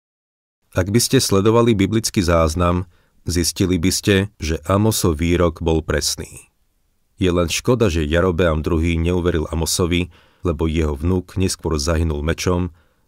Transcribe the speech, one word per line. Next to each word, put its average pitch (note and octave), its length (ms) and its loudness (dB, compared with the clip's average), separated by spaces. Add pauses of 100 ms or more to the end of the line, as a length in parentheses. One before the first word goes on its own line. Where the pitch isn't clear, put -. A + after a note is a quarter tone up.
(760)
Ak F#2 160 0
by A2 80 4
ste B2 240 2
sledovali A2 480 4
biblický G#2 480 0
záznam, E2+ 640 2 (400)
zistili F2 560 0
by F2+ 160 0
ste, G#2 200 0 (280)
že D#2+ 240 -2
Amosov G2 560 0
výrok F2 400 0
bol D#2+ 160 2
presný. - 720 -6 (640)
Je F2+ 160 0
len F2 160 2
škoda, A#2 400 0
že E2 160 0
Jerobeam E2+ 560 2
druhý E2 400 0
neuveril E2+ 480 0
Amosovi, E2+ 640 -2 (300)
lebo E2 240 -2
jeho D#2 320 -2
vnuk F2+ 400 -4
neskôr F2 400 -2
zahynul D#2 480 -2
mečom F2 480 -2 (340)